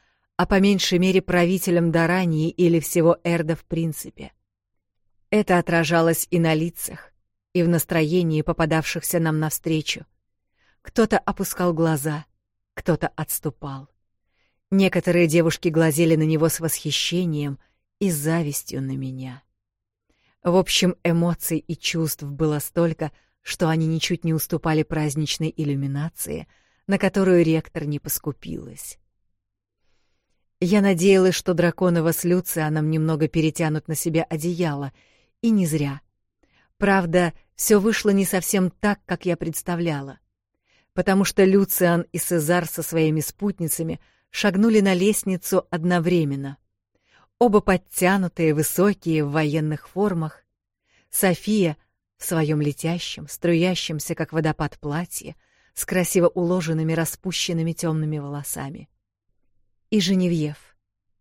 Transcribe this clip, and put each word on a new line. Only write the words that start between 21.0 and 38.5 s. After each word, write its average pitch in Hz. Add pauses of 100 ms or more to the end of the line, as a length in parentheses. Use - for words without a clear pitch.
эмоций 170
и -
чувств -
было 147
столько, 165 (300)
что -
они 160
ничуть 160
не 160
уступали 156
праздничной 151
иллюминации, 143 (400)
на 196
которую 185
ректор 160
не 147
поскупилась. - (1600)
Я 190
надеялась, 185
что -
Драконова 170
с -
Люцианом 156
немного 156
перетянут 156
на 160
себя 165
одеяло, 156 (480)
и 233
не 196
зря. 143 (760)
Правда, 180 (220)
всё 214
вышло 208
не 196
совсем 185